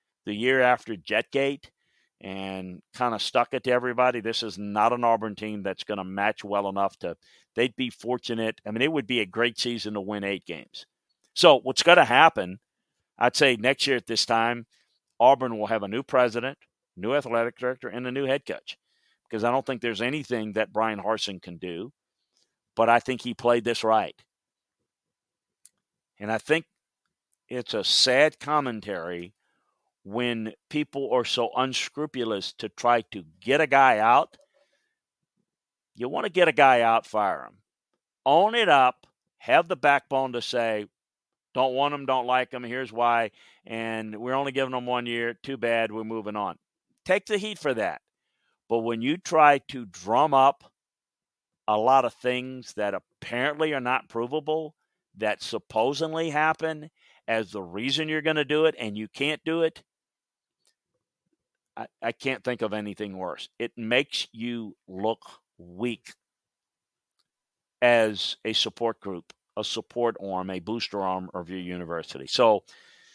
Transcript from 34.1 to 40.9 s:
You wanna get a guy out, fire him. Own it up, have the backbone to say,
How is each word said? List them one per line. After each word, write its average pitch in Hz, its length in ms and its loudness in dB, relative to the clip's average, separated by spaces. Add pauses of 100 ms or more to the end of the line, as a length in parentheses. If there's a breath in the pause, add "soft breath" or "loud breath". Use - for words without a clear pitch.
You 120 140 -8
wanna 170 200 -4
get 170 200 4
a 151 40 2
guy 131 280 8
out, 113 260 4
fire 92 380 -2
him. 52 140 -20 (680)
Own 180 280 4
it 226 140 4
up, 135 380 4 (320)
have 160 300 4
the 180 80 -4
backbone 135 560 0
to 120 100 -6
say, 113 440 -2 (680)